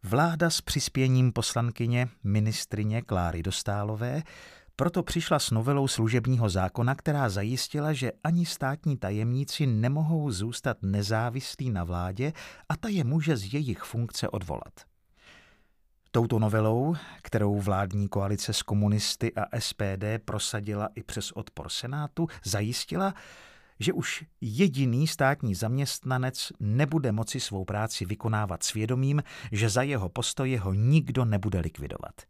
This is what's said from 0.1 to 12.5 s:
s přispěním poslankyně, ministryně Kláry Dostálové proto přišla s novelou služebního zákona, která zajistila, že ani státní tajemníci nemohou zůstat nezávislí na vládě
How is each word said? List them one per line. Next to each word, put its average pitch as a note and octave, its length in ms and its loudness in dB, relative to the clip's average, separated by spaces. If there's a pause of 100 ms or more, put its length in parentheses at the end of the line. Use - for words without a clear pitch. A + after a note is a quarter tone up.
s - 100 0
přispěním C3 720 2
poslankyně, A#2+ 760 0 (160)
ministryně G#2+ 800 0
Kláry E2+ 400 0
Dostálové G#2+ 800 -2 (540)
proto F3 260 2
přišla E3 360 2
s - 120 0
novelou C3+ 380 2
služebního A#2 600 2
zákona, G2 460 2
která C#3+ 340 0
zajistila, B2 640 -2
že B2+ 200 -2 (120)
ani E3+ 220 2
státní C#3 500 -2
tajemníci A#2+ 680 0
nemohou D3 640 2
zůstat A2+ 520 -2
nezávislí A2+ 880 0
na F#2 140 0
vládě F#2 480 -2 (360)